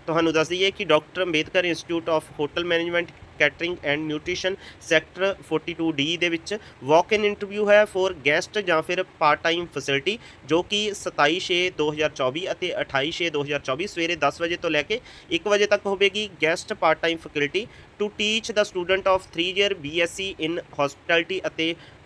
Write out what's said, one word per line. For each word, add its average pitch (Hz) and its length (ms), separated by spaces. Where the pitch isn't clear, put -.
ਤੁਹਾਨੂੰ 165 260
ਦੱਸ 156 160
ਦਈਏ 185 220
ਕਿ 202 140
ਡਾਕਟਰ 156 380
ਅੰਬੇਦਕਰ 156 420
Institute 170 500
of 156 240
Hotel 156 320
Management, 170 400
Catering 170 360
and 156 180
Nutrition, 180 460
ਸੈਕਟਰ 180 540
ਫੋਰਟੀ 160 240
ਟੂ 165 180
ਡੀ 151 260
ਦੇ 175 120
ਵਿੱਚ 170 280
ਵਾਕ 156 300
ਇਨ 208 120
ਇੰਟਰਵਿਊ 208 440
ਹੈ 208 140
for 190 160
guest 165 360
ਜਾਂ 175 200
ਫਿਰ 180 220
part 151 260
time 170 300
facility, 139 400
ਜੋ 160 160
ਕਿ 208 320
ਸਤਾਈ 160 440
ਛੇ 180 380
ਦੋ 151 140
ਹਜ਼ਾਰ 151 240
ਚੌਵੀ 139 360
ਅਤੇ 180 300
ਅਠਾਈ 143 300
ਛੇ 170 180
ਦੋ 151 140
ਹਜ਼ਾਰ 143 180
ਚੌਵੀ 143 260
ਸਵੇਰੇ 170 300
ਦਸ 165 240
ਵਜੇ 170 160
ਤੋਂ 170 140
ਲੈ 151 120
ਕੇ 214 160
ਇੱਕ 170 180
ਵਜੇ 208 180
ਤੱਕ 202 200
ਹੋਵੇਗੀ। 196 440
Guest 180 400
part 160 240
time 165 180
faculty 151 400
to 208 100
teach 214 380
the 208 100
student 190 460
of - 180
three 170 240
year 202 160
B 151 200
S 170 160
C 196 120
in 170 160
hospitality 170 680
ਅਤੇ 160 280